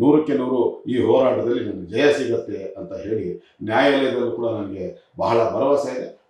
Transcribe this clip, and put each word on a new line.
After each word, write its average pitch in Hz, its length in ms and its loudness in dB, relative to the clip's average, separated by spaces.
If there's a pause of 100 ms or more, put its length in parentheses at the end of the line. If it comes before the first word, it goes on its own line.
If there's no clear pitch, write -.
ನೂರಕ್ಕೆ 147 320 4
ನೂರು 127 520 0
ಈ 120 180 0
ಹೋರಾಟದಲ್ಲಿ 110 640 2
ನನಗೆ 92 220 -8
ಜಯ 127 260 4
ಸಿಗತ್ತೆ 113 680 -4
ಅಂತ 92 140 -12
ಹೇಳಿ 95 680 -6
ನ್ಯಾಯಾಲಯದಲ್ಲೂ 123 680 2
ಕೂಡ 117 160 -4
ನನಗೆ 95 720 -8
ಬಹಳ 113 180 2
ಭರವಸೆ 127 600 0
ಇದೆ. - 320 -12